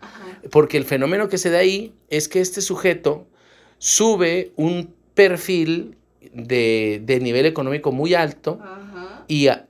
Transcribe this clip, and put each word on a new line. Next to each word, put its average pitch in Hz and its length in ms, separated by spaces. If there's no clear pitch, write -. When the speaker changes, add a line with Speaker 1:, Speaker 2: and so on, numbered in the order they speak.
Speaker 1:
Ajá. - 380
Speaker 2:
Porque 151 280
el 135 60
fenómeno 160 440
que 196 80
se 175 140
da 170 80
ahí 196 340
es 151 200
que 185 120
este 185 220
sujeto 165 640
sube 180 800
un 170 380
perfil 175 880
de, 113 720
de 127 160
nivel 123 240
económico 147 480
muy 156 220
alto 160 480
Speaker 1:
Ajá. - 680
Speaker 2:
y 143 200
a-, - 220